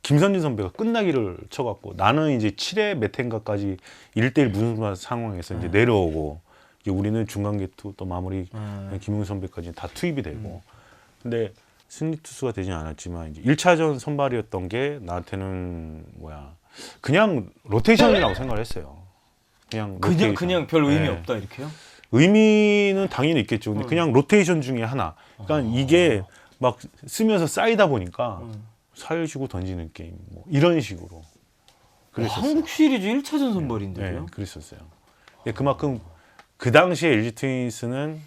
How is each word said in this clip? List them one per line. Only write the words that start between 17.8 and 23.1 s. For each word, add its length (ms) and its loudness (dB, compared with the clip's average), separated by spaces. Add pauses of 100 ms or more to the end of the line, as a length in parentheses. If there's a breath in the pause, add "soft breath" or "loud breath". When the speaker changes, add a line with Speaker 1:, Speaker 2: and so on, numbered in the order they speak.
Speaker 1:
생각을 260 -4
했어요. 360 -8 (720)
그냥 300 -6
Speaker 2:
그냥, 180 2
Speaker 1:
로테이션. 160 4
Speaker 2:
그냥 320 -2
별 200 2
의미 160 4
Speaker 1:
네. 60 2
Speaker 2:
없다 280 -4
이렇게요? 340 -12 (400 loud breath)
Speaker 1:
의미는 1000 6